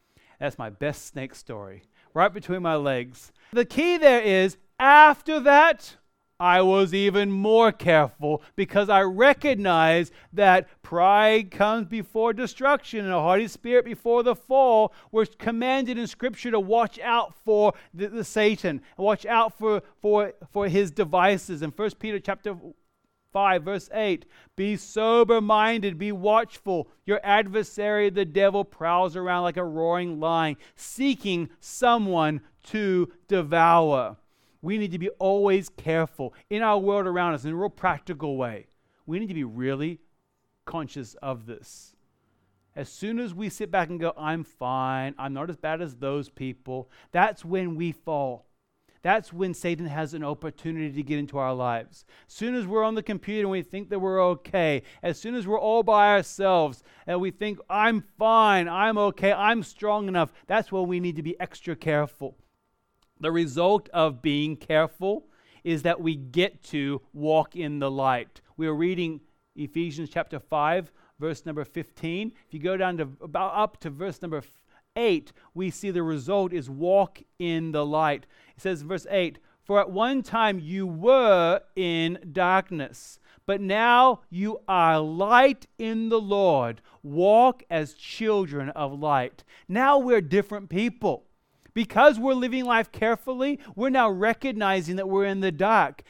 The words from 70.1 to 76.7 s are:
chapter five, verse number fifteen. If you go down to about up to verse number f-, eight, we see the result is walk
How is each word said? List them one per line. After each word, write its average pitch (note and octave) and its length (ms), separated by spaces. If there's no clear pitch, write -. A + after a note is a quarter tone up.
chapter D#3+ 280
five, D#3+ 540
verse D#3 280
number D3+ 180
fifteen. F3 680
If - 60
you D#3 80
go F#3 160
down F3+ 220
to D3 100
about F3 320
up G#3+ 260
to E3 80
verse D#3 320
number E3 160
f-, - 240
eight, G#3 380
we F3+ 160
see G3+ 200
the F3 120
result E3 500
is C#3+ 160
walk F3 540